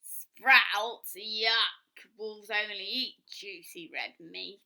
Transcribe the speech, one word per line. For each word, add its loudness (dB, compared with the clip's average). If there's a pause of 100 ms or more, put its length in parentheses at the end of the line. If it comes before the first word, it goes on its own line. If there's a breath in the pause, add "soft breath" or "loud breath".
Sprouts? 2
Yuck! -2
Wolves -12
only -2
eat -4 (120)
juicy -14
red -6
meat. -12